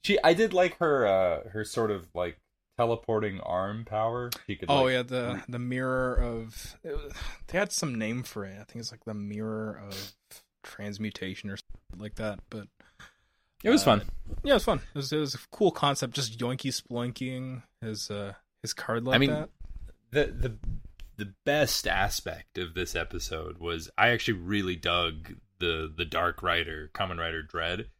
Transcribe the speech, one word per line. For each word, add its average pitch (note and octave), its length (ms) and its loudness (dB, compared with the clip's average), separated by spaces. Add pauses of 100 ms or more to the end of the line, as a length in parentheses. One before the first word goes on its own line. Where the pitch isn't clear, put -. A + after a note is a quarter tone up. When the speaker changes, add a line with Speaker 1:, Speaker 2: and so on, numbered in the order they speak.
Speaker 1:
She, G3+ 180 6
I E3 120 10
did G#3+ 180 4
like F3+ 260 4
her, C#3 280 4
uh, F#2 440 4
her G#2+ 140 -4
sort A2 260 0
of, F#2 240 -2
like, F2 240 -2 (380)
teleporting A2 640 0
arm G2+ 460 -2
power. A#2 440 -2 (160)
She G2+ 100 -4
could, - 140 -6
Speaker 2:
Oh, C#3 140 6
Speaker 1:
like, B2+ 80 4
Speaker 2:
yeah, B2+ 100 2
the, B2 340 -2
Speaker 1:
re- G2 120 -8
Speaker 2:
the B2 100 -6
mirror B2+ 560 0
of, A2+ 680 -2
it E3 80 -10
was, C#3+ 200 -6 (340)
they E3+ 120 -2
had G3+ 140 0
some C#3 220 -2
name A2+ 300 -2
for G#2 200 -8
it. F#2+ 160 -12
I G#2 40 -16
think - 120 -18
it's, A#2 140 -10
like, - 160 -20
the G#2+ 80 -6
mirror G#2+ 720 -6
of G2 260 -10 (500)
transmutation G2+ 840 -8
or G2 80 -6
something - 460 -12
like G#2 140 -10
that, G#2+ 240 -4 (100)
but G#2 160 -10 (960)
Speaker 1:
It G#3 60 4
was C#4+ 120 8
Speaker 2:
uh, - 40 -4
Speaker 1:
fun. G#2+ 160 8 (420)
Speaker 2:
yeah, C#4 80 2
it - 20 10
was G#3 100 6
fun. E3+ 160 2 (140)
It D3 40 -4
was, C3+ 140 -4
it D3+ 60 0
was C#3+ 160 -2
a B2+ 40 -8 (120)
cool F#3+ 200 6
concept, C#3 440 0
just A2+ 240 -4
yoinky B2+ 400 -2
sploinkying B2+ 840 -6 (180)
his, A2 300 -6
uh, G2+ 240 -6 (280)
his - 120 -6
card A#2 300 -2
like B2+ 100 2
Speaker 1:
I A#2+ 40 8
mean, C#3+ 120 6
Speaker 2:
that. D3+ 180 -2 (640)
Speaker 1:
the, C#3+ 160 4
the, A#2 300 -2 (600)
the G2+ 160 -6 (140)
best C#3+ 420 2
aspect F#2 680 0
of E2+ 160 -4
this F2+ 200 -2
episode E2 640 -4
was E2 380 -4
I A2 140 6
actually A2+ 280 2
really F#2 380 0
dug E2+ 580 0 (240)
the, D#2+ 380 0
the E2+ 80 -2
Dark E2 400 0
Rider, D#2+ 500 0
Kamen F#2 240 -4
Rider E2 240 -2
Dread. E2+ 440 -4 (140)